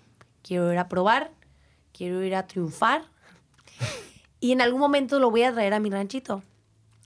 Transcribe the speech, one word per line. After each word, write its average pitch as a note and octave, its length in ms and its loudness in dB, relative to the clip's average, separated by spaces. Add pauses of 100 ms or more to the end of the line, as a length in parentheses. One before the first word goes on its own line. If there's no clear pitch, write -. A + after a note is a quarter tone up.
(440)
quiero F3 300 0
ir F3 40 0
a F3+ 120 -2
probar, A3+ 420 2 (640)
quiero F#3 300 -6
ir F#3+ 120 -2
a F#3+ 120 -2
triunfar". A3 560 -2 (640)
<laughs> - 460 -12 (320)
Y B3 100 2
en B3+ 80 4
algún B3 180 2
momento C#4+ 400 2
lo B3 100 4
voy A3+ 140 4
a B3+ 100 2
traer G#3 200 0
a G#3+ 60 2
mi G#3+ 120 -2
ranchito. G3 500 -6 (640)